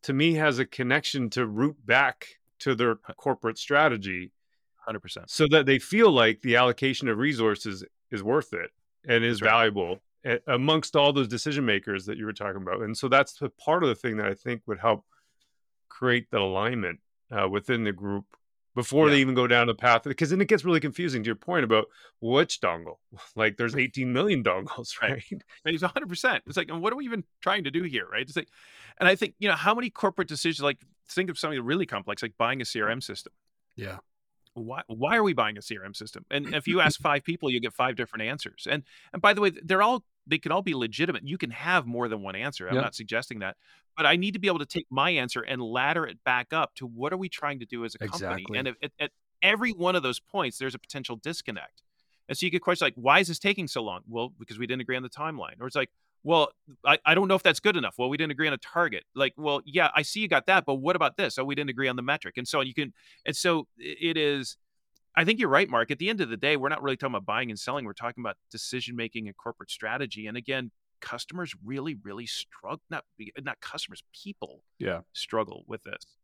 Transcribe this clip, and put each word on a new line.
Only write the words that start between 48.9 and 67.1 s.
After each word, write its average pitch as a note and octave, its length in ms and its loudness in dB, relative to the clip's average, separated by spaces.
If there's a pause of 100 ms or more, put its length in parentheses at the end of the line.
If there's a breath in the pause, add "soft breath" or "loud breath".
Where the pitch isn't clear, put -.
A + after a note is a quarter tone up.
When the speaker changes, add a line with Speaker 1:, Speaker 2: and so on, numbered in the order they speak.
Speaker 2:
at D3 100 -4 (320)
every G#3+ 300 2
one F3+ 240 0
of D3+ 80 0
those B2 160 -2
points, D#3+ 380 -6
there's C3 180 -4
a - 20 -12
potential B2+ 380 -10
disconnect. A2 640 -10 (460)
And B2+ 100 -6
so F#3 80 0
you E3+ 40 2
get E3+ 120 -2
questions F3+ 240 2
like, - 80 0
"Why C3 240 6
is G3 80 4
this E3 140 -6
taking G3+ 260 0
so B2+ 160 -4
long?" F#2 240 -6
Well, A2+ 320 -6
because A2 180 -16
we A#2 120 -6
didn't B2+ 140 -6
agree B2+ 140 -4
on B2+ 60 -6
the B2+ 60 -12
timeline. D3 520 -10
Or B2+ 60 -10
it's B2+ 80 -10
like, C3+ 160 0 (320)
"Well, D#3 300 4 (340)
I, D3 180 6
I D#3 120 8
don't G3 100 4
know F#3+ 80 6
if F#3 80 2
that's E3+ 160 4
good - 180 4
enough." A#2+ 220 -2
"Well, B2 100 2
we C#3+ 80 -2
didn't D#3 140 -2
agree C#3+ 160 -2
on D3 80 2
a B2 40 -6
target." D#3 440 -2 (140)
Like, C3+ 200 0
"Well, C#3+ 280 -2
yeah, D#3 320 2
I D3+ 60 4
see G#3 180 -6
you G#3+ 80 -2
got D3+ 180 2
that, F#3 180 4
but C#3 100 0
what C#3 200 0
about D#3+ 220 2
this?" E3 200 -2
"Oh, C3+ 80 -4
we C#3 120 -4
didn't C#3+ 140 -4
agree C3 180 -2
on B2 80 -2
the B2 60 -6
metric." C3 340 -4
And B2 100 -8
so D3 140 0
on. C3 80 -2
You B2 60 -14
can, C#3+ 180 -4 (340 soft breath)
and D#3 100 -4
so E3 300 2 (140)
i-, D3 200 -12
it E3 160 0
is, C#3+ 420 0 (580)
I E3 80 4
think A3 160 2
you're G3+ 80 2
right, D3 200 4
Mark. A#2 220 0
At C#3 80 -4
the F3 100 -4
end G#3+ 120 -2
of C#3 80 0
the A2+ 80 -6
day, D3 200 2
we're C3+ 120 -2
not D3+ 160 -4
really C3+ 120 -2
talking C3 200 -4